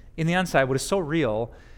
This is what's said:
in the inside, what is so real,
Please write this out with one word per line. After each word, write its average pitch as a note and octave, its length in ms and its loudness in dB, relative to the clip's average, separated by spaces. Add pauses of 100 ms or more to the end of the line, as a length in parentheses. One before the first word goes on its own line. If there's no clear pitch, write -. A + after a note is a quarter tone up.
(160)
in D#3+ 100 -2
the E3+ 80 2
inside, E3+ 300 2
what C3 100 0
is C3+ 80 0
so G3 160 0
real, C3+ 540 0 (260)